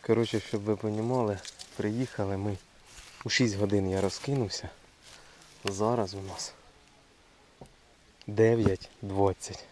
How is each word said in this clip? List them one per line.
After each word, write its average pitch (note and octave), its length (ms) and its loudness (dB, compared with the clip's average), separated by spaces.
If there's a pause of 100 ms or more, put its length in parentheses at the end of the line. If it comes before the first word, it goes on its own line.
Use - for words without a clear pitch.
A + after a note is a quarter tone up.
Коротше, A2+ 380 2
щоб G#2 220 -4
ви G#2 140 0
понімали, A2 600 0 (400)
приїхали G#2+ 600 -2
ми G2+ 200 -2 (680)
у A#2+ 40 -4
шість A2+ 260 2
годин G2 340 2
я F#2+ 120 2
розкинувся. A2+ 680 -2 (960)
Зараз G2+ 480 0
у G2 80 -8
нас F#2+ 320 -10 (1700)
дев'ять A2 600 4 (120)
двадцять. G2 720 0